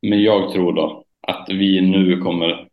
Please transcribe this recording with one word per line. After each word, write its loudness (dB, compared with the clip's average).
Men 4
jag 2
tror 0
då -4
att -8
vi 0
nu 2
kommer -4